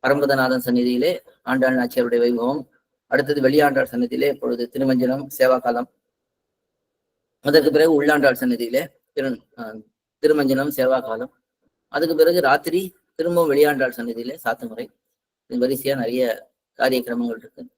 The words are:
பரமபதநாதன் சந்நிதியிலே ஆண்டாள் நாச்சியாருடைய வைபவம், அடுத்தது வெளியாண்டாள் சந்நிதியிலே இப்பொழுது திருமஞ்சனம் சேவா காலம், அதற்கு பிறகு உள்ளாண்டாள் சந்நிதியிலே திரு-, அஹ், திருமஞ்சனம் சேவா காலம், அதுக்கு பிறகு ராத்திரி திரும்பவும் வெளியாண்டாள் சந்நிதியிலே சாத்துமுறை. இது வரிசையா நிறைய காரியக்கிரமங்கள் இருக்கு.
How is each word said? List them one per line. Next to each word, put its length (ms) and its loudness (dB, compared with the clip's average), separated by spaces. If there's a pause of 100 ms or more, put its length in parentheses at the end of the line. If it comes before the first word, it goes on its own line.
பரமபதநாதன் 580 2
சந்நிதியிலே 540 0 (220)
ஆண்டாள் 340 0
நாச்சியாருடைய 440 0
வைபவம், 480 -2 (400)
அடுத்தது 340 0
வெளியாண்டாள் 500 4
சந்நிதியிலே 360 -2
இப்பொழுது 460 -4
திருமஞ்சனம் 540 0 (100)
சேவா 240 4
காலம், 300 -4 (1500)
அதற்கு 320 4
பிறகு 300 4
உள்ளாண்டாள் 380 2
சந்நிதியிலே 480 -2 (280)
திரு-, 260 -6 (160)
அஹ், 260 -16 (380)
திருமஞ்சனம் 540 2
சேவா 260 2
காலம், 320 -10 (540)
அதுக்கு 280 -2
பிறகு 240 4
ராத்திரி 560 0 (200)
திரும்பவும் 400 0
வெளியாண்டாள் 400 2
சந்நிதியிலே 480 -10
சாத்துமுறை. 440 -8 (600)
இது 200 -2
வரிசையா 280 -2
நிறைய 560 -4 (260)
காரியக்கிரமங்கள் 600 -2
இருக்கு. 280 -20 (120)